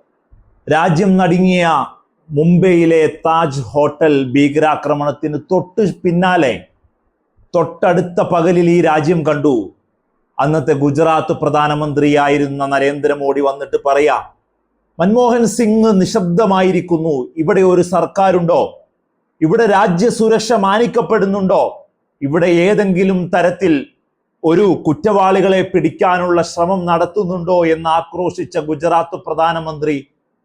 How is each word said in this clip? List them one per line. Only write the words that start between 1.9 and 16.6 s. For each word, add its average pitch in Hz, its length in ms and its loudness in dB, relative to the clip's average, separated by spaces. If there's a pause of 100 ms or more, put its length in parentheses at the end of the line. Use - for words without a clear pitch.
മുംബൈയിലെ 165 800 2 (180)
താജ് 160 360 0
ഹോട്ടൽ 147 520 0 (200)
ഭീകരാക്രമണത്തിന് 147 1040 0 (120)
തൊട്ട് 190 340 -2 (160)
പിന്നാലെ, 175 640 0 (920)
തൊട്ടടുത്ത 175 680 -2
പകലിൽ 170 480 0
ഈ 175 120 4
രാജ്യം 156 440 0
കണ്ടു, 147 300 0 (840)
അന്നത്തെ 151 340 0
ഗുജറാത്ത് 156 600 0
പ്രധാനമന്ത്രിയായിരുന്ന 147 1300 0
നരേന്ദ്രമോദി 139 760 -2
വന്നിട്ട് 139 440 -2
പറയാ, 139 320 2 (840)
"മൻമോഹൻ 233 460 2
സിംഗ് 220 560 2
നിശബ്ദമായിരിക്കുന്നു, 180 1120 0 (220)